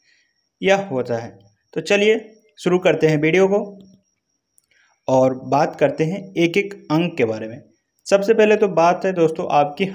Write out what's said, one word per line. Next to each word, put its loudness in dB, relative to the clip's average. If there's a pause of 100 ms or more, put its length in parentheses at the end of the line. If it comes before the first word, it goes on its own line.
(600)
या 2
होता -4
है। -14 (360)
तो -6
चलिए 0 (360)
शुरू 0
करते 2
हैं 2
वीडियो 2
को -2 (1400)
और 2 (100)
बात 0
करते 0
हैं -2 (180)
एक 0
एक -2 (180)
अंग 0
के 0
बारे -6
में। -14 (460)
सबसे 2
पहले 4
तो 2
बात 0
है 0
दोस्तों 0
आपकी 0